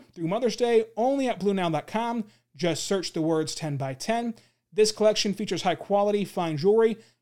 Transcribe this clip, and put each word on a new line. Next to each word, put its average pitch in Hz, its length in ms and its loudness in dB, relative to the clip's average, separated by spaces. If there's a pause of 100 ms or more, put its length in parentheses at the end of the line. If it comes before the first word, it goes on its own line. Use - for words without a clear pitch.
(140)
through 165 140 -6
Mother's 226 280 0
Day 233 300 4 (100)
only 262 320 0
at 196 120 -2
blue 196 140 0
nile 185 160 0
dot 151 160 -2
com. 233 380 -4 (320)
Just 156 300 -2
search 196 280 -4
the 170 80 -4
words 156 320 0
ten 147 240 -6
by 135 160 -6
ten. 233 400 -4 (380)
This 214 200 4
collection 214 420 2
features 190 300 -4
high 175 120 0
quality, 202 500 0
fine 165 320 -4
jewelry 214 400 4 (240)